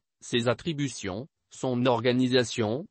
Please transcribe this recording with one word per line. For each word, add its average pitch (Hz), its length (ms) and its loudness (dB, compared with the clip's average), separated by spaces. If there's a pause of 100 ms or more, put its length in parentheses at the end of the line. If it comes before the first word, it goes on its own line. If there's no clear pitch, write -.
(220)
ses 120 260 -2
attributions, 127 800 -4 (240)
son 123 340 0
organisation, 123 1040 2